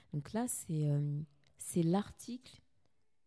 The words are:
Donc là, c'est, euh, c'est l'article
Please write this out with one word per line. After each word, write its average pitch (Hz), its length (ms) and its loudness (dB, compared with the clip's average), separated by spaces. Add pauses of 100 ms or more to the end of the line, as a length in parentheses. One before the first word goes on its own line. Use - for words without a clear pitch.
(140)
Donc 147 180 -6
là, 233 160 0
c'est, 151 400 0
euh, 147 320 2 (380)
c'est - 240 2
l'article - 800 -2 (640)